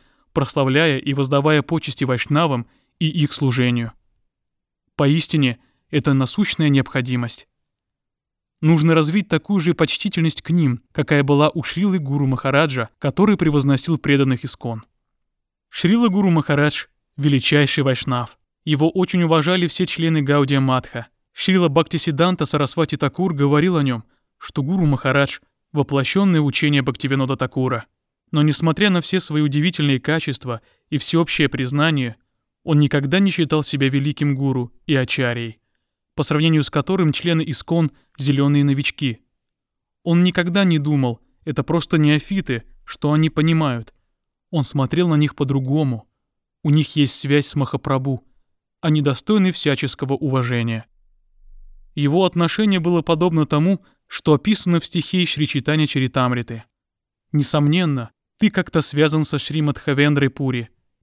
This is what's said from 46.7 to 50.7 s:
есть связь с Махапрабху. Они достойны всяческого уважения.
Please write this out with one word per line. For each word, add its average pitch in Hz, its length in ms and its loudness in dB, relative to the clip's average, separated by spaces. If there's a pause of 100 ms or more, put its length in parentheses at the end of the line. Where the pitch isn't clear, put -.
есть 143 200 2
связь 143 320 0
с - 80 -6
Махапрабху. 135 680 -4 (580)
Они 151 200 2
достойны 185 500 2
всяческого 139 640 -4
уважения. 120 720 -2 (1080)